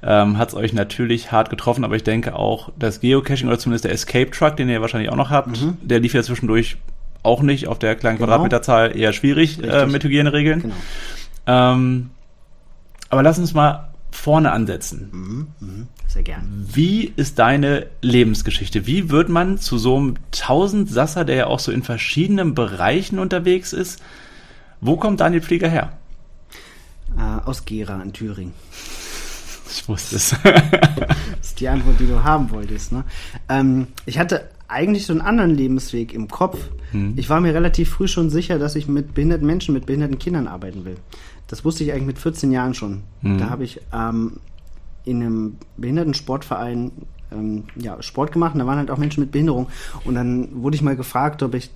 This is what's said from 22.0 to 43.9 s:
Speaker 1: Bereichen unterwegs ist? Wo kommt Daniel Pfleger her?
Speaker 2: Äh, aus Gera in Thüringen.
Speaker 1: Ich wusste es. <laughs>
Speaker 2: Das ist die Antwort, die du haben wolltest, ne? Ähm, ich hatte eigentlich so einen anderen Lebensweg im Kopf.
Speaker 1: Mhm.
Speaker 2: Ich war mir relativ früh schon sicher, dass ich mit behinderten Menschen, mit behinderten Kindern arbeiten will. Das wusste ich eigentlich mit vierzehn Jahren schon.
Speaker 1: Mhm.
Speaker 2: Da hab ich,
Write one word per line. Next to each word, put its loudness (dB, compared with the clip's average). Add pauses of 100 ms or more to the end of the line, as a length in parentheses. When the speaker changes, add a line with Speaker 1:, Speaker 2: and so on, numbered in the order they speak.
Speaker 1:
Bereichen 0
unterwegs 0
ist? -6 (800)
Wo 2
kommt 0
Daniel 4
Pfleger 0
her? 0 (1300)
Speaker 2:
Äh, -2
aus -6
Gera -6
in -10
Thüringen. -8 (1160)
Speaker 1:
Ich -10
wusste -6
es. 0
<laughs> 2
Speaker 2:
Das 2
ist -8
die -2
Antwort, 6
die 6
du 6
haben 4
wolltest, -4
ne? -2 (460)
Ähm, 2 (200)
ich -6
hatte -2 (180)
eigentlich 0
so -2
einen 2
anderen 2
Lebensweg -2
im -6
Kopf. -4 (340)
Speaker 1:
Mhm. -2
Speaker 2:
Ich -4
war 4
mir 2
relativ 4
früh 0
schon 2
sicher, 0
dass -2
ich -4
mit -2
behinderten 2
Menschen, 0
mit -2
behinderten -2
Kindern -2
arbeiten -12
will. -12 (500)
Das -12
wusste -2
ich -2
eigentlich -4
mit -6
vierzehn -2
Jahren 0
schon. -8 (180)
Speaker 1:
Mhm. 0
Speaker 2:
Da -2
hab -6
ich, -10 (140)